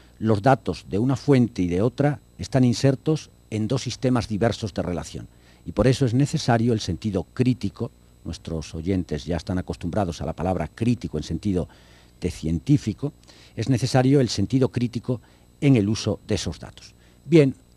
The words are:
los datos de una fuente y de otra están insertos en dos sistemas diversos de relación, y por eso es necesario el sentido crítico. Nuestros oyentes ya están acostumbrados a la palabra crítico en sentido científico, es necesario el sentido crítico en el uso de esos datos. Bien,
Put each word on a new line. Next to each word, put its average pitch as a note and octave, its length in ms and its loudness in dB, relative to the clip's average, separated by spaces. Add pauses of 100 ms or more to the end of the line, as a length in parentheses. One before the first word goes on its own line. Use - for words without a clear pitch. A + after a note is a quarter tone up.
(180)
los G#2+ 240 2
datos B2 480 0
de F#2 80 -2
una B2+ 200 0
fuente B2 440 2
y F2+ 60 0
de F2 140 0
otra C3 380 0 (180)
están - 260 0
insertos C3+ 680 0 (200)
en G#2+ 180 -4
dos C3 160 -4
sistemas B2 460 -2
diversos G#2+ 440 -2
de G2 80 -4
relación, D#2+ 460 -8 (380)
y - 80 -10
por G#2+ 140 2
eso C3+ 180 2
es A2 80 0
necesario B2 600 2
el G#2+ 60 0
sentido F#2 540 -4
crítico. A#2+ 580 -2 (320)
Nuestros E2 500 -10
oyentes E2 520 -4
ya E2+ 100 -2
están A2 220 -4
acostumbrados F2 640 -4
a - 40 -6
la D#3+ 80 -4
palabra E2+ 400 -4
crítico A2+ 440 -4
en D2+ 60 -4
sentido F2 440 -4 (600)
científico, E2+ 840 -2 (420)
es A2+ 140 -4
necesario C3 500 4
el B2 100 2
sentido B2+ 400 0
crítico B2 520 -4 (400)
en C#3 140 6
el G2+ 140 4
uso G#2+ 380 -2
de G#2+ 80 0
esos E2+ 240 -6
datos. - 340 -20 (320)
Bien, C#3 300 6 (220)